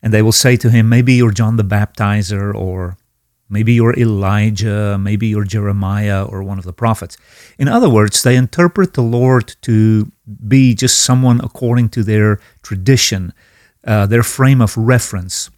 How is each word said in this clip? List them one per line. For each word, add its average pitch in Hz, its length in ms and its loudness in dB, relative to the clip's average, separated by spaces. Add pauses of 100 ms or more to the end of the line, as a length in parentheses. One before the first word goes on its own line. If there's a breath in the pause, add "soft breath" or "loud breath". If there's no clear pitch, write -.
And 110 120 -2
they 107 80 4
will 110 100 2
say 123 260 2
to 120 120 0
him, 113 200 4
"Maybe 120 240 4
you're 120 180 4
John 110 260 0
the 110 60 0
Baptizer, 101 920 -4
or 92 420 -8 (520)
maybe 110 240 0
you're 117 260 4
Elijah, 104 960 0
maybe 104 300 -2
you're 104 160 -2
Jeremiah, 101 800 -2
or 98 180 -10
one 98 160 -8
of 92 60 -10
the 87 100 -14
prophets." 113 440 -4 (420 soft breath)
In 135 80 -2
other 226 220 2
words, 107 340 2
they 127 140 2
interpret 175 560 0
the 131 100 -2
Lord 120 500 0 (100)
to 110 480 0 (360)
be 127 260 4
just 123 280 0
someone 127 420 2
according 120 460 -2
to 117 140 -4
their 107 360 2 (240 soft breath)
tradition, 95 680 -2 (500 soft breath)
uh, 107 240 0
their 117 160 2
frame 131 380 2
of 107 160 0
reference. 113 800 -2